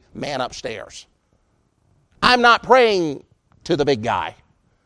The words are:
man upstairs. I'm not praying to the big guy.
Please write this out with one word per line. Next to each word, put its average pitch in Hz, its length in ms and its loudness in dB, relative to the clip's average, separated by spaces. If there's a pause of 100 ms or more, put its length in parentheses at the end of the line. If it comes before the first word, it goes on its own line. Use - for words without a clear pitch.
(140)
man 131 260 -8
upstairs. - 680 -12 (1120)
I'm 240 200 2
not 233 200 4
praying 202 600 2 (400)
to 170 120 0
the 143 80 0
big 127 200 -2
guy. 92 320 -4 (500)